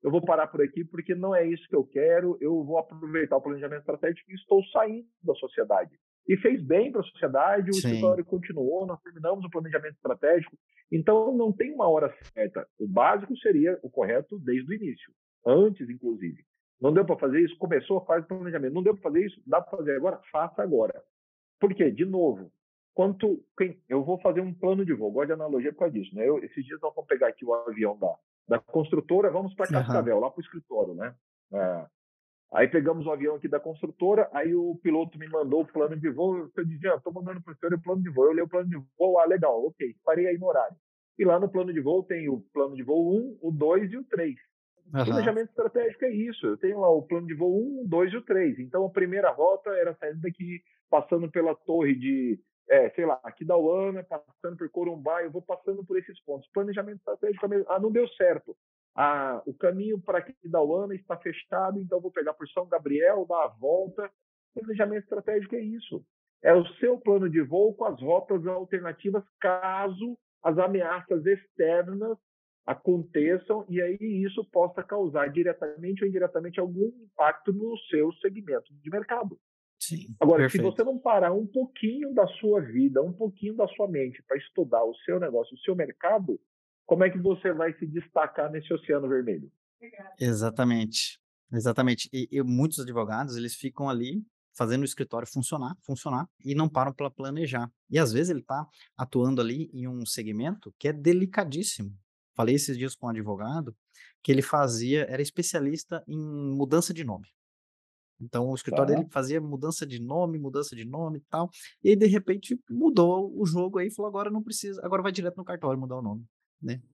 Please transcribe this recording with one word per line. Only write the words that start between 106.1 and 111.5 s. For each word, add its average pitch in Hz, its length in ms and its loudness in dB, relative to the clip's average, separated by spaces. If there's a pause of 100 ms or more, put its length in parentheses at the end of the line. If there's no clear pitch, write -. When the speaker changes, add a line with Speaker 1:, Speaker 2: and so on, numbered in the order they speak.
Speaker 2:
mudança 147 720 -2
de 165 120 -8
nome. 95 240 -8 (920)
Então, 123 300 -4
o 131 40 -2
escritório 139 380 0
Speaker 1:
Tá. - 20 6
Speaker 2:
dele 160 160 -2
fazia 143 300 -2
mudança 151 460 -6
de 123 120 -10
nome, 160 400 -4
mudança 139 380 -6
de 113 80 -12
nome 151 340 -8
e - 40 -14
tal. 170 260 -4 (340)